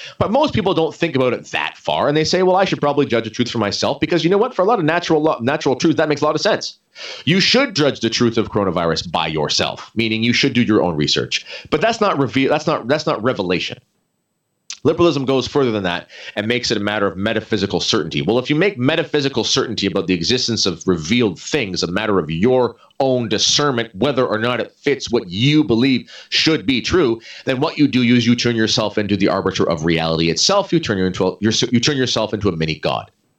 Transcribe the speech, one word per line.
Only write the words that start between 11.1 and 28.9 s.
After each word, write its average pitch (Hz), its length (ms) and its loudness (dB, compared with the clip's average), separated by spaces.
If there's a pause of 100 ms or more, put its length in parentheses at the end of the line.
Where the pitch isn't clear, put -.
But - 100 0
that's 220 220 0
not 190 160 2
reve-, 135 320 2
that's 156 160 0
not, 131 220 -2
that's 151 180 0
not 117 160 -2
revelation. 92 560 -2 (1040)
Liberalism 151 420 2
goes 131 220 0
further 135 240 0
than 107 120 -2
that 87 240 -4 (280)
and 107 120 -2
makes 120 240 -2
it 110 60 0
a - 20 -2
matter 104 280 -2
of 95 100 -4
metaphysical 101 640 -2
certainty. 78 400 -2
Well, 104 180 0
if 127 100 -4
you 151 60 0
make 180 220 0
metaphysical 135 680 0
certainty 107 420 -2
about 92 220 -2
the 92 60 2
existence 104 520 -2
of 87 220 -4
revealed 92 520 0
things 98 440 -4
a 85 80 -6
matter 104 280 0
of 78 120 -4
your 120 460 2 (220)
own 127 280 0
discernment, 117 680 0
whether 127 300 0
or 107 120 -2
not 120 220 -2
it - 120 -6
fits - 400 -4
what 117 180 0
you 139 340 2
believe 120 460 2 (200)
should - 360 0
be 127 160 0
true, 120 380 0 (260)
then 131 140 0
what 151 180 -2
you 147 100 4
do 127 140 2
is 120 240 4
you 120 100 6
turn 120 200 0
yourself 110 420 0